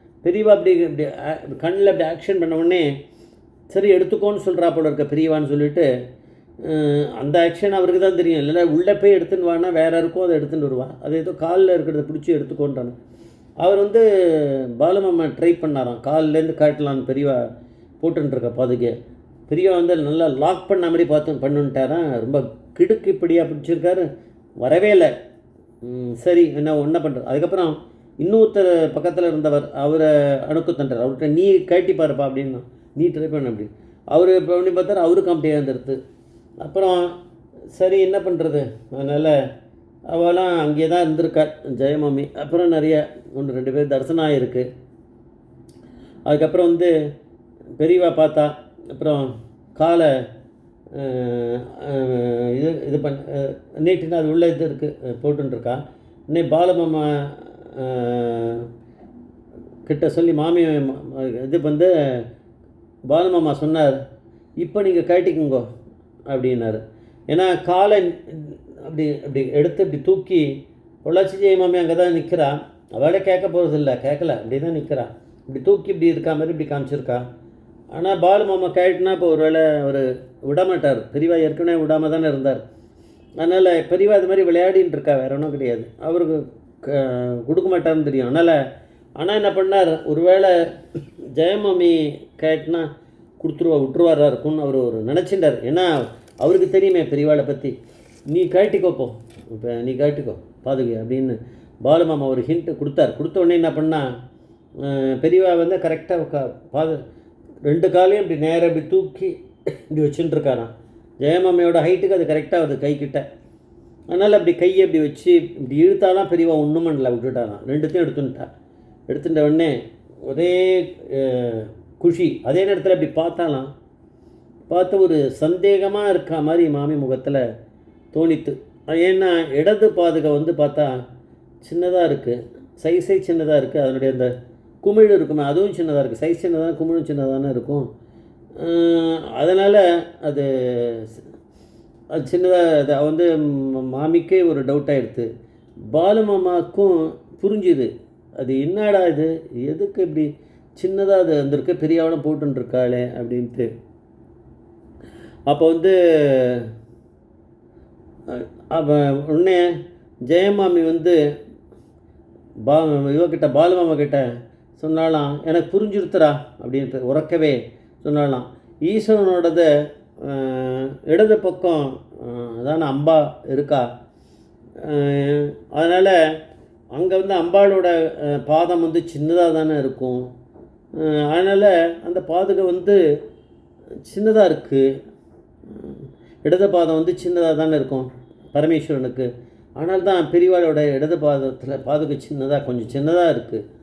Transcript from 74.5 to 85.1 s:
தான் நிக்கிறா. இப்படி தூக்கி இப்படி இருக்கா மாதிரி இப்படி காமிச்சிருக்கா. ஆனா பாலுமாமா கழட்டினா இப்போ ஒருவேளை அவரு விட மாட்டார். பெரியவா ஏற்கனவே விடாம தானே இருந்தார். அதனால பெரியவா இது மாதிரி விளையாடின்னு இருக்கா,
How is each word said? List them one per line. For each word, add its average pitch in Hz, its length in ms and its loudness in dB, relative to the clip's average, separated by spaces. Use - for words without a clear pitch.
தான் 165 160 -4
நிக்கிறா. 135 320 -6
இப்படி 135 220 -12
தூக்கி 196 280 2
இப்படி 170 180 0
இருக்கா 160 260 0
மாதிரி 156 160 -4
இப்படி 151 200 -6
காமிச்சிருக்கா. 131 560 -6
ஆனா 185 260 -2
பாலுமாமா 185 520 2
கழட்டினா 180 440 2
இப்போ 175 160 0
ஒருவேளை 156 520 2
அவரு 135 400 -2
விட 147 240 0
மாட்டார். 131 440 0
பெரியவா 165 280 0
ஏற்கனவே 165 400 0
விடாம 156 320 0
தானே 160 180 -2
இருந்தார். 135 340 -2
அதனால 175 440 2
பெரியவா 190 360 2
இது 185 120 2
மாதிரி 190 160 2
விளையாடின்னு 180 480 2
இருக்கா, 147 240 0